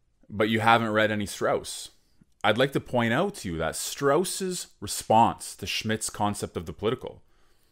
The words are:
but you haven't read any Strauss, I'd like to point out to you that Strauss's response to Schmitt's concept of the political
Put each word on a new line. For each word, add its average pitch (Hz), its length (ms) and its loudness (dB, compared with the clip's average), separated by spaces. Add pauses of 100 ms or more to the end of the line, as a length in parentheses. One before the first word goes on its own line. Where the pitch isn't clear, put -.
(300)
but 107 200 0
you 113 100 2
haven't 113 320 6
read 107 200 4
any 104 140 -2
Strauss, - 640 -4 (520)
I'd 104 140 4
like 139 140 2
to 156 80 -2
point 120 340 0
out 190 220 0
to - 140 -10
you 80 80 -4
that 80 180 -2
Strauss's 175 920 -2 (120)
response - 800 2
to 101 100 -10
Schmitt's 110 420 -4
concept 104 480 -4
of 87 80 -6
the 85 80 -10
political - 480 -4 (500)